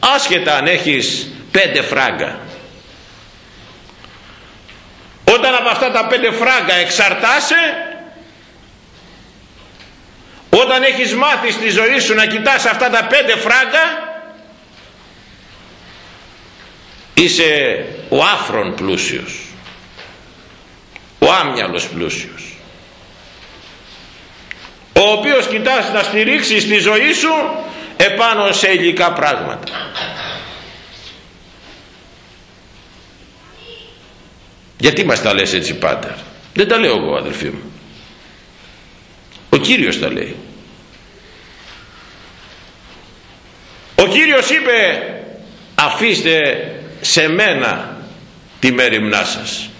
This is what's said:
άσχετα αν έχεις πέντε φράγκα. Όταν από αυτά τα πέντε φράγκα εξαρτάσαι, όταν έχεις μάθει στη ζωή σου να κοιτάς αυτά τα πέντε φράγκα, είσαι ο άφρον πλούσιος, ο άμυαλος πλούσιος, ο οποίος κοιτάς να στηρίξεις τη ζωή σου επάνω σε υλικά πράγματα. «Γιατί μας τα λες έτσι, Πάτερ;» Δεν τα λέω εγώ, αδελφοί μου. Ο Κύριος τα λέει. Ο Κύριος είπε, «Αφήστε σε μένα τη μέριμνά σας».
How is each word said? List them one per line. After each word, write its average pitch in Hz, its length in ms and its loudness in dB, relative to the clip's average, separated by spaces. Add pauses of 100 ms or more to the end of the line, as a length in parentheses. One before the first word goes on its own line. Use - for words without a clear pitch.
(140)
άσχετα 175 420 0
αν 139 100 0
έχεις 147 640 0 (200)
πέντε - 320 2
φράγκα. 87 560 -2 (2750)
Όταν 240 300 4
από 240 140 2
αυτά 247 220 0
τα 220 160 0
πέντε 233 260 0
φράγκα 226 420 2
εξαρτάσαι, 226 1120 2 (2500)
όταν 254 320 4
έχεις 254 320 0
μάθει 247 380 0
στη 220 180 -2
ζωή 226 280 2
σου 214 160 0
να 214 120 4
κοιτάς 220 380 0
αυτά 240 260 2
τα 226 160 0
πέντε 226 300 2
φράγκα, 262 720 2 (3000)
είσαι 151 720 2 (240)
ο 139 140 2
άφρον 110 520 0
πλούσιος, - 680 -6 (1800)
ο 143 140 6
άμυαλος 117 560 -2
πλούσιος, - 680 -8 (2250)
ο 202 180 4
οποίος 247 360 2
κοιτάς 220 460 -2
να 208 100 2
στηρίξεις 214 640 0
τη 208 120 2
ζωή 214 340 2
σου 320 200 0 (720)
επάνω 208 480 2
σε 190 200 2
υλικά 175 400 2
πράγματα. 120 600 -4 (4000)
«Γιατί 151 260 2
μας 139 180 0
τα 104 120 2
λες 95 180 0
έτσι, 90 220 -2
Πάτερ;» - 400 -2 (400)
Δεν 208 140 2
τα 226 100 2
λέω 156 180 2
εγώ, 76 200 -2
αδελφοί 69 300 -6
μου. 71 260 -12 (1800)
Ο - 60 4
Κύριος 143 420 0
τα 69 140 -4
λέει. - 240 -8 (3500)
Ο 196 120 6
Κύριος 277 440 2
είπε, 240 520 2 (720)
«Αφήστε 151 920 0 (340)
σε 156 280 2
μένα 156 680 0 (640)
τη 127 120 2
μέριμνά 107 520 0
σας». - 440 -8 (120)